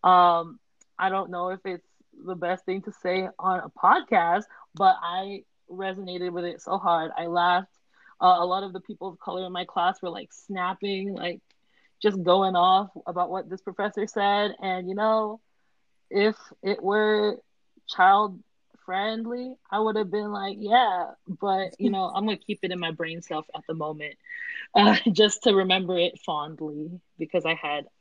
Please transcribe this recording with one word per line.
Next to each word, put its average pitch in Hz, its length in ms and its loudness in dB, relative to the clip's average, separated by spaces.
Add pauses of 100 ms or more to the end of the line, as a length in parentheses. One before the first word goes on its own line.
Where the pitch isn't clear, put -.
Um, 175 560 6 (380)
I 190 120 0
don't 190 220 -4
know 180 180 -4
if 190 160 -8
it's 180 220 -10 (380)
the 185 100 -8
best 180 300 -4
thing 190 180 -4
to 208 80 -12
say 185 360 -4 (120)
on 185 200 -2
a 160 100 -12
podcast, 190 760 2 (320)
but 185 260 6
I 190 420 -8 (260)
resonated 180 640 -8
with 175 140 -6
it 170 160 -10
so 190 160 -4
hard. 170 400 0
I 170 100 -6
laughed. 175 440 0 (480)
Uh, 180 200 6
a 175 60 2
lot 185 180 -2
of 190 100 -10
the 185 60 -8
people 190 280 -12
of 180 120 -12
color 185 260 -8
in 180 60 -10
my 180 140 -6
class 180 360 -2
were, 180 80 -6
like, - 220 -12
snapping, 190 840 -6
like, 175 280 -8 (580)
just 196 220 2
going 185 340 4
off 185 360 4 (160)
about 170 240 -2
what 185 180 -6
this 190 120 -10
professor 202 440 -4
said. 202 560 0
And, 185 260 -4
you 190 60 -6
know, 220 460 0 (720)
if 208 240 2 (260)
it 190 220 -4
were 208 560 2 (480)
child 196 520 4 (460)
friendly, 226 680 -6 (160)
I 202 80 -2
would 214 160 0
have 202 160 -2
been 208 200 -4
like, 196 280 -6
"Yeah," 208 520 2 (160)
but, 190 520 -2
you 233 100 2
know, 190 240 -2
I'm 202 120 -2
gonna 214 120 -2
keep - 260 -8
it 180 80 -4
in 180 80 -6
my 165 120 -4
brain 165 300 -8
self 156 340 -8
at 160 120 -12
the 165 60 -6
moment, 151 420 -8 (600)
uh, 208 200 8
<laughs> - 160 2
just 208 320 4
to 208 120 6
remember 185 420 2
it 175 220 0
fondly 156 800 -8 (180)
because 165 280 -4
I 165 100 0
had 147 320 -6 (140)